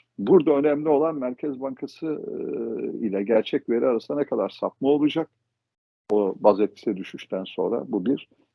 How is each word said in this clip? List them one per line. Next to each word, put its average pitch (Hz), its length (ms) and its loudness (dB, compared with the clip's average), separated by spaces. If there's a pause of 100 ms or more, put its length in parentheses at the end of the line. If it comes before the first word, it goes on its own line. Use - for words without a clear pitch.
(160)
Burada 147 340 6
önemli 147 380 2
olan 156 260 2
Merkez 127 460 -6
Bankası, 135 440 -10
e, - 1000 -6
ile 98 160 -2
gerçek 110 460 0
veri 120 180 2
arasında 127 300 0
ne 139 80 0
kadar 101 240 -2
sapma - 400 -4
olacak? 147 400 2 (840)
O 104 280 2
baz 101 200 6
etkisi 104 380 -2
düşüşten - 460 -10
sonra 95 440 -4
bu 95 180 -2
bir. 139 240 -2 (260)